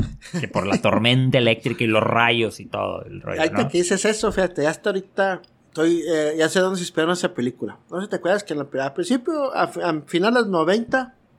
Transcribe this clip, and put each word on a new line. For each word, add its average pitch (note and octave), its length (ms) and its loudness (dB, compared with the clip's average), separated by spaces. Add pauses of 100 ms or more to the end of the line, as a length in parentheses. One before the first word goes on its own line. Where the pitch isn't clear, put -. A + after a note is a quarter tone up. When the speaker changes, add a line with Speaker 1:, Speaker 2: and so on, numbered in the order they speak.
(400)
Speaker 1:
Que B2 80 -6
por F#2+ 180 -2
la - 120 0
Speaker 2:
<laughs> - 40 -4
Speaker 1:
tormenta B2+ 560 4
eléctrica A#2 460 0
y - 20 2
los A2 160 4
rayos A#2 580 2
y G2 60 -14
todo G2 380 -4
el - 160 -14
rollo, - 200 -6
Speaker 2:
Ahorita E3 240 0
Speaker 1:
¿no? C#3+ 40 -4
Speaker 2:
que F3 100 0
dices F#3 280 0
eso, G#3+ 260 0
fíjate, F3+ 340 0
hasta D#3+ 240 -2
ahorita F#3+ 520 -2 (260)
estoy, E3 400 2
eh, D3+ 300 2
ya D#3+ 100 4
sé F#3 120 2
dónde F#3 180 0
se F3 60 -4
inspiró E3 280 0
esa F3 220 -2
película. A#2+ 420 -6 (140)
No E3 80 -8
sé G3 80 -6
si G3+ 40 -10
te G3 60 -4
acuerdas F#3 260 0
que D#3+ 120 -8
en D3 60 -4
la, C3+ 240 -4
al C#3 100 -4
principio, C4 600 -2
a, F3+ 100 0
a E3+ 420 -4
final G3 280 2
de B3+ 60 4
los A3 80 0
noventa G#3+ 680 0 (240)